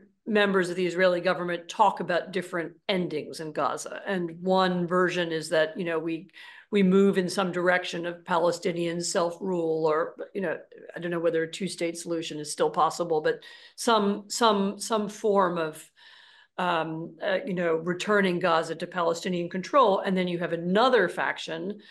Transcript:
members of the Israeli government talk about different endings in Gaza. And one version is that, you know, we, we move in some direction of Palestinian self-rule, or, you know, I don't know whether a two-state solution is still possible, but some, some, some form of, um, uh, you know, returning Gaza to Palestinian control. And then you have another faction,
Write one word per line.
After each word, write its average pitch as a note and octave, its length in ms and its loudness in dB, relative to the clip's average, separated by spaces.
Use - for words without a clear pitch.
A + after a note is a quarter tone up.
members G3 440 4
of F3 60 -4
the F3+ 100 0
Israeli F3 360 2
government F3 480 -2
talk G3+ 320 2
about F3+ 300 -2
different F3 420 -6
endings D#3+ 520 -2
in D#3 120 -10
Gaza. - 540 -4
And F3 360 -4
one F3+ 460 2
version F3 440 0
is D#3 180 -4
that, D#3 280 2
you F#3 80 -4
know, E3 120 -2
we, E3 320 -6
we G3+ 140 4
move G3 340 6
in F3+ 120 0
some F#3 220 0
direction F3+ 540 0
of F3 200 -8
Palestinian E3+ 760 0
self-rule, E3+ 840 -2
or, D#3 300 0
you G3 60 -6
know, D#3+ 160 -4
I E3+ 40 -10
don't F3 120 -6
know E3+ 80 -2
whether E3 240 2
a D#3+ 80 -8
two-state E3+ 460 -4
solution E3 400 -6
is D3+ 140 -8
still D#3 180 2
possible, D#3+ 520 0
but D#3+ 180 0
some, G3+ 520 2
some, G3+ 520 2
some G#3+ 300 -2
form G3 480 2
of, D#3 260 -4
um, E3 640 -2
uh, F#3 220 0
you G3 80 -4
know, E3+ 220 0
returning F3+ 640 0
Gaza E3 360 0
to F3 100 -8
Palestinian F3 640 -2
control. G3 500 4
And G3 160 -2
then F3+ 120 0
you E3+ 120 -4
have E3+ 140 -4
another F#3+ 540 4
faction, E3 720 -6